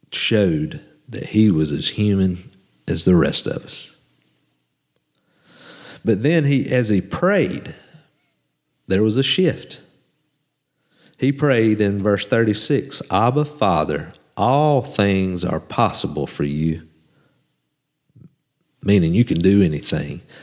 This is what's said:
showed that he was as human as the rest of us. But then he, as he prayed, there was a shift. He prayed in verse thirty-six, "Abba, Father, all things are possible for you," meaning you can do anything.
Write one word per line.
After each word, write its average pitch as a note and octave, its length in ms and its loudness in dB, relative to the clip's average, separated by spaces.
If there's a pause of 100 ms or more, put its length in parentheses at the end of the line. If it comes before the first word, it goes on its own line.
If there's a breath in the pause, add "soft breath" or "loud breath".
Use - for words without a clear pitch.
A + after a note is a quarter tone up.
(100)
showed D#2+ 720 -2 (280)
that - 180 -12
he G#2+ 260 4
was D#2 180 0
as C#2+ 200 -4
human F#2+ 480 0 (500)
as E2+ 160 -2
the F#2 100 6
rest D2 320 2
of - 180 -6
us. - 300 -16 (2000 loud breath)
But G#2 200 2
then D#3+ 200 2
he, C#3 220 2
as B2 220 0
he G#2 120 4
prayed, - 760 -2 (1120)
there G2 160 2
was A2 120 0
a C3+ 60 2
shift. - 600 -2 (1300 soft breath)
He C3 140 0
prayed A#2 500 2
in G2+ 180 0
verse G2+ 280 0
thirty-six, A2+ 800 0
"Abba, B2 360 0
Father, D#2+ 680 -2 (240)
all C#3 460 2
things F#2+ 600 0
are D#2+ 160 -2
possible D2+ 640 -2
for - 180 -6
you," D#2 380 -2 (2000)
meaning F#2 320 2
you A#2 100 4
can E2+ 160 -2
do G2 220 6
anything. D2+ 600 -4 (200 loud breath)